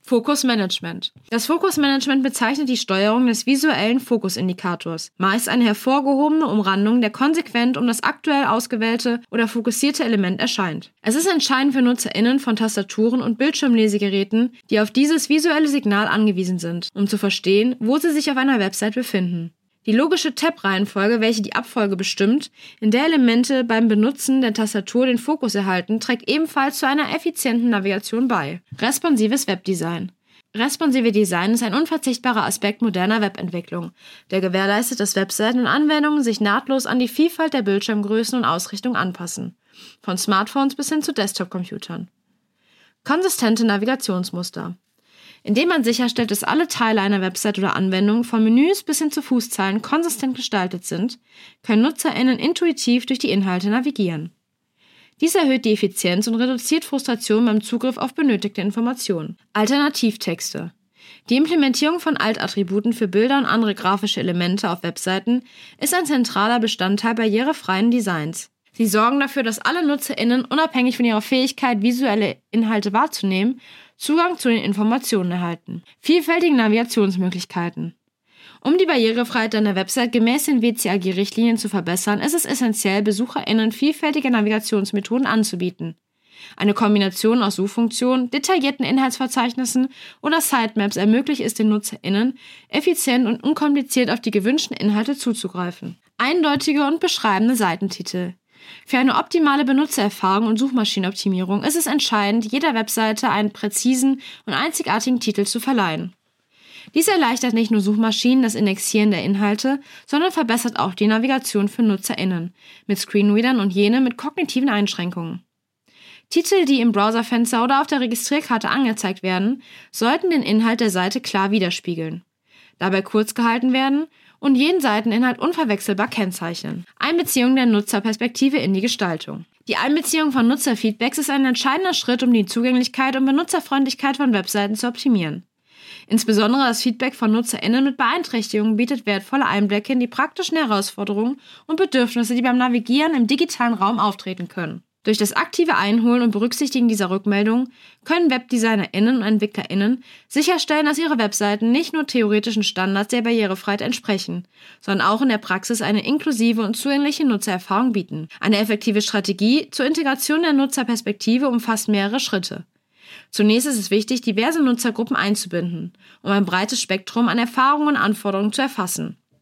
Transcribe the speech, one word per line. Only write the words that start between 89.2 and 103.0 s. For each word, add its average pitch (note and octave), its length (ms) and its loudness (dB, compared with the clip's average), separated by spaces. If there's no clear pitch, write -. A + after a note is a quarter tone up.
oder D#4+ 180 0
Sitemaps A3 580 0
ermöglicht A#3+ 440 2
es - 140 -4
den G#3+ 140 2
NutzerInnen, G#3 680 -2
effizient C4 560 0
und A#3 180 -2
unkompliziert C#4+ 680 0
auf A#3 100 -2
die A#3 80 -4
gewünschten G#3+ 480 0
Inhalte G#3+ 400 0
zuzugreifen. F3+ 800 -6
Eindeutige D4 640 2
und D#4+ 140 0
beschreibende A3+ 560 2
Seitentitel. F3+ 800 -4
Für C4 120 -2
eine B3+ 200 2
optimale C#4+ 480 2
Benutzererfahrung A3 840 2
und A3 100 2
Suchmaschinenoptimierung G3+ 1080 -2
ist C#4+ 120 0
es E4 120 -2
entscheidend, A3 640 0
jeder C#4 220 0
Webseite A3 560 -2